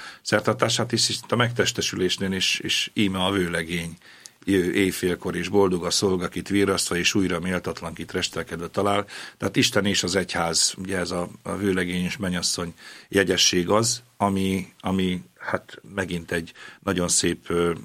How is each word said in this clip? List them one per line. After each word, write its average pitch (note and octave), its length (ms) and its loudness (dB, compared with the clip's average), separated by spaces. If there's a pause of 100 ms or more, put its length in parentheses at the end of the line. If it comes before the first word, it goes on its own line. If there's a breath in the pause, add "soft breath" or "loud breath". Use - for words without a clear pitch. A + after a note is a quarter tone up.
(220 loud breath)
szertartását, A2+ 680 2
hisz - 200 0
itt - 220 -4
a A2+ 40 2
megtestesülésnél G2 960 0
is, F#2 320 0
is - 300 -2
íme F#2+ 300 2
a F#2 80 2
vőlegény, E2+ 680 -2 (480 loud breath)
ö, F#2+ 60 0
éjfélkor, F2+ 840 2
és F2+ 120 -4
boldog F#2 380 4
a E2+ 40 -2
szolga, F2+ 380 2
kit F2 220 -6
virrasztva G2 460 2
és F2 180 0
újra F2+ 260 2
méltatlan, F2 540 -4
kit D#2+ 180 -12
restelkedve E2+ 560 -6
talál. G2+ 380 0 (320 loud breath)
Tehát G#2 180 -4
Isten A2 300 2
és G2 180 2
az F2+ 120 0
egyház, E2+ 600 0
ugye F#2+ 200 -4
ez F2 140 -2
a, F2+ 180 -4 (140)
a F2+ 120 -6
vőlegény F#2 480 0
és F2 140 -4
mennyasszony F2 560 -2 (360 loud breath)
jegyesség F2+ 600 4
az, A2 320 2 (160)
ami, F#2+ 640 0
ami F#2 420 0 (180)
hát - 420 -6 (140)
megint F2 360 -4
egy E2+ 220 -4 (260 loud breath)
nagyon F2+ 280 0
szép, - 420 0
ö, E2+ 240 2 (120)